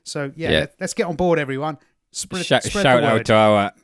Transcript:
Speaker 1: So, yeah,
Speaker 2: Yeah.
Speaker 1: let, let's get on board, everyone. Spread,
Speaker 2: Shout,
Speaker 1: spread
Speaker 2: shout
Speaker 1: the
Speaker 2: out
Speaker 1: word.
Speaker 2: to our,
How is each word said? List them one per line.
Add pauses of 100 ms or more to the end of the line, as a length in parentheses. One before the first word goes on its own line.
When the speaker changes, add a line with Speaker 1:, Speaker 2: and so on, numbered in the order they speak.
Speaker 1:
So,
yeah,
Speaker 2:
Yeah.
Speaker 1:
let,
let's
get
on
board,
everyone. (320)
Spread,
Speaker 2:
Shout,
Speaker 1:
spread
Speaker 2:
shout
Speaker 1:
the
Speaker 2:
out
Speaker 1:
word.
Speaker 2:
to
our, (120)